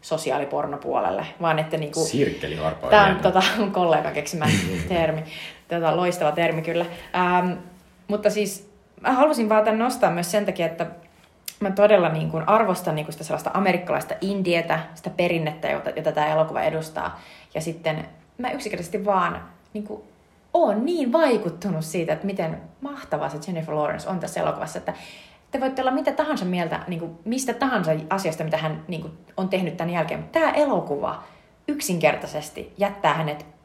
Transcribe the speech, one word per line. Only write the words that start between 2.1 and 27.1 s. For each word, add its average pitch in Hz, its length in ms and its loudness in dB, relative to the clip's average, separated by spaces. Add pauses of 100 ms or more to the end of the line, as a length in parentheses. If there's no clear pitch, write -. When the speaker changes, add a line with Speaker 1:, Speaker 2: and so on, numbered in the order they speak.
Speaker 2:
on - 60 4
Speaker 1:
tää 208 100 10
on, 196 60 8
Speaker 2:
hieno. 185 140 2
Speaker 1:
tota, 185 220 6 (140)
mun 202 140 0
kollegan 160 420 2
keksimä 151 320 -4 (240)
Speaker 2:
<laughs> 175 200 -4
Speaker 1:
termi. 156 340 2 (440)
Tota, 165 300 2
loistava 175 340 2
termi 165 300 0
kyllä. 170 240 -2 (300)
Ähm, 180 360 4 (560)
mutta 208 220 2
siis 208 400 -4 (320)
mä - 120 2
halusin 254 360 4
vaan 214 140 6
tän 220 160 2
nostaa 226 320 2
myös 175 200 -2
sen 208 140 2
takia, - 200 -2
että 165 200 -4 (760)
mä 196 120 0
todella, 196 380 8
niinku, 160 380 -2
arvostan, 190 480 2
niinku, 151 160 -4
sitä 151 120 -12
sellaista - 300 -4
amerikkalaista 175 680 0
indietä, 170 580 0 (160)
sitä - 140 -8
perinnettä, 165 600 0
jota, 143 200 -2
jota - 220 -2
tää 151 220 2
elokuva 156 280 2
edustaa. - 580 -4 (360)
Ja 160 60 -4
sitten 160 440 -4 (320)
mä 247 140 -4
yksinkertaisesti 208 540 -6
vaan, 185 380 0 (300)
niinku, 214 300 -10 (500)
oon 247 320 4
niin 302 260 0
vaikuttunut 202 720 2
siitä, 165 280 -2
että 156 120 -4
miten 190 320 -2 (240)
mahtava 269 480 -6
se 151 80 -10 (100)
Jennifer 160 280 -4
Lawrence 151 340 -2
on 180 100 -2
tässä - 200 -6
elokuvassa, - 400 -4
että - 140 -6 (580)
te 269 100 -2
voitte 262 200 -2
olla 254 100 2
mitä 294 200 0
tahansa 294 340 0
mieltä, 175 420 -2
niinku, 170 380 -8